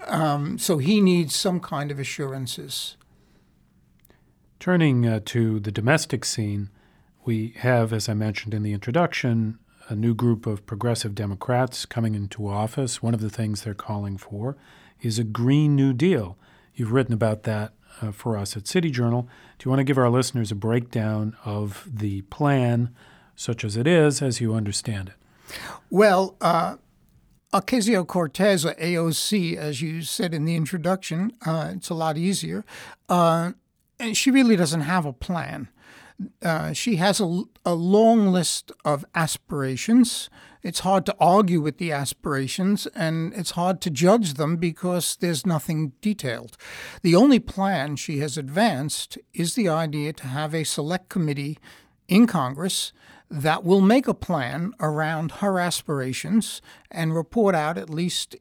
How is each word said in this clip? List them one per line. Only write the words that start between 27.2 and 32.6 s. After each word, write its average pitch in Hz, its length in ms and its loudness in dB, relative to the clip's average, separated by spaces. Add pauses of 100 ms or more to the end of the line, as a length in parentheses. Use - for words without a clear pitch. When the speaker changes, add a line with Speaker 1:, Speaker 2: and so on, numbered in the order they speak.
Speaker 1:
Ocasio-Cortez, 190 1120 2
or 165 140 -2
A 170 180 -2
O 165 140 2
C, 170 480 0
as 151 240 -6
you 160 180 -6
said 165 320 -4
in 156 140 -2
the 165 100 0
introduction, 175 800 -2 (100)
uh, 160 320 -4
it's - 140 -10
a 175 40 -4
lot 160 220 -2
easier, 170 480 -2 (460)